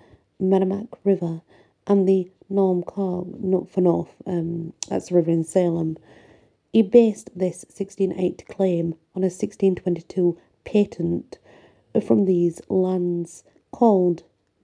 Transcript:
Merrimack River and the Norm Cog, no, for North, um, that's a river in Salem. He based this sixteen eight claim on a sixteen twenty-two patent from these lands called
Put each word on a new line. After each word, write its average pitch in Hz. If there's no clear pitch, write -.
Merrimack 190
River 170
and 196
the 190
Norm 190
Cog, 185
no, 185
for -
North, 170
um, 170
that's 190
a 180
river 170
in 165
Salem. 165
He 226
based 220
this 180
sixteen 190
eight -
claim 170
on 190
a 185
sixteen 190
twenty-two 175
patent 175
from 214
these 175
lands 175
called 185